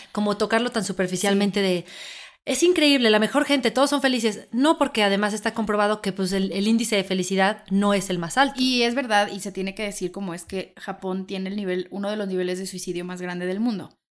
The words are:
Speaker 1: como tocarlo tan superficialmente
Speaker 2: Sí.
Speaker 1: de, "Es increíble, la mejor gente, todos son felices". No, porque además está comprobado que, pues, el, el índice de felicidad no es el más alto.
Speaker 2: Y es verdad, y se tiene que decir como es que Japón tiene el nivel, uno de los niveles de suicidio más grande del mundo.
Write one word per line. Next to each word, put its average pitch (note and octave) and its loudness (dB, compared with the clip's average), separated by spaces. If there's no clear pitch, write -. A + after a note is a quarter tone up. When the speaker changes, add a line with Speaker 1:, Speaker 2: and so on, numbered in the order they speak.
Speaker 1:
como G#3 0
tocarlo A3+ 0
tan A3 -2
superficialmente G3 0
Speaker 2:
Sí. G3 2
Speaker 1:
de, F3+ 0
"Es B3+ -2
increíble, D4 6
la G#3+ 6
mejor A3 2
gente, C#4 2
todos C4+ 2
son C#4+ 2
felices". A3+ 0
No, D4 4
porque C4+ 2
además G3+ 2
está A3 -4
comprobado G#3 0
que, G3 -4
pues, F#3+ -2
el, F#3+ 0
el G3+ -2
índice A3+ 2
de F#3+ 2
felicidad F#3+ 0
no G3+ 2
es G3 0
el F3+ -2
más E3+ -4
alto. C4+ 4
Speaker 2:
Y B3+ 2
es A#3+ 0
verdad, G#3+ 0
y G3+ -10
se G3 -8
tiene F#3+ -6
que A3 -8
decir G3 -6
como G3 -8
es F3+ -10
que - -8
Japón F#3+ -6
tiene F#3+ -6
el G3+ -6
nivel, F#3 -4
uno G3+ -6
de G#3+ -4
los G3+ -4
niveles F#3 -2
de F#3+ -6
suicidio F3+ -6
más F3+ -10
grande F3+ -6
del F#3 -2
mundo. A3 -4